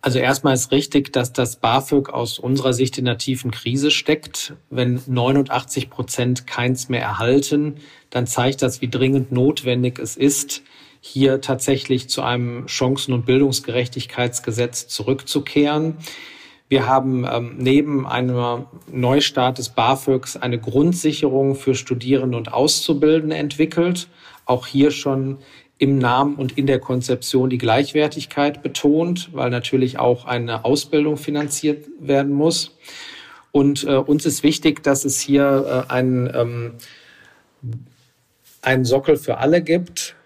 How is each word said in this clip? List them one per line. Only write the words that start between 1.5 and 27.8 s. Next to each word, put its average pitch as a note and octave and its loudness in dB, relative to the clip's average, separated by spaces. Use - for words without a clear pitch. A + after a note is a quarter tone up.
bafög C3+ 2
aus A#2+ -6
unserer C3 0
Sicht B2+ 0
in B2+ -2
einer A2+ -2
tiefen B2+ -4
Krise C3+ 0
steckt. - -4
Wenn B2 0
neunundachtzig B2+ 0
Prozent B2 -4
keins B2+ -2
mehr A#2+ -2
erhalten, C#3 0
dann A#2+ -2
zeigt B2+ 0
das, B2 -2
wie B2 -4
dringend C3 0
notwendig B2+ 0
es - -8
ist, C#3 0
hier C3+ 2
tatsächlich C3+ -2
zu - -4
einem A#2+ -4
Chancen- C3+ -2
und A#2+ -2
Bildungsgerechtigkeitsgesetz B2 -2
zurückzukehren. D3 -2
Wir C3 2
haben, C3 2
ähm, A#2+ -6
neben C#3 2
einem B2 -2
Neustart B2+ 2
des B2 -6
bafögs C3 0
eine A#2+ -4
Grundsicherung C#3 2
für C3+ 0
Studierende B2+ -2
und A2 -8
Auszubildende D#3 2
entwickelt. E3 -2
Auch B2 0
hier C#3+ 4
schon C3+ -2
im C#3 4
Namen B2+ 2
und C#3 -4
in C#3 0
der C3+ 4
Konzeption B2+ 0
die B2+ -2
Gleichwertigkeit C#3+ 0